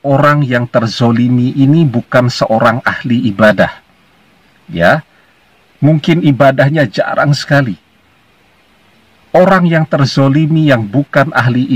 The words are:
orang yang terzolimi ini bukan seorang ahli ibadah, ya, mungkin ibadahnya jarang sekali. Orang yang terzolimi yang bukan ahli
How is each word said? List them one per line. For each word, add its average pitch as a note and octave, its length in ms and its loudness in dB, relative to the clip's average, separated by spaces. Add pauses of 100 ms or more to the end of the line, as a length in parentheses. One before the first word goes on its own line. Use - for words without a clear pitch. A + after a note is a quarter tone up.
orang C#3+ 400 2
yang B2 240 -2
terzolimi A#2+ 880 0
ini D3 320 4
bukan B2 400 -2
seorang A#2 560 -2
ahli A#2 480 -2
ibadah, G2+ 400 0 (960)
ya, G#2+ 400 -2 (720)
mungkin D#3 480 0
ibadahnya C#3 640 2
jarang - 400 -2
sekali. C#3 480 -2 (1500)
Orang F#3 400 2
yang D#3+ 160 0
terzolimi D3 800 0
yang B2+ 160 2
bukan C3+ 480 -2
ahli B2 320 -2 (140)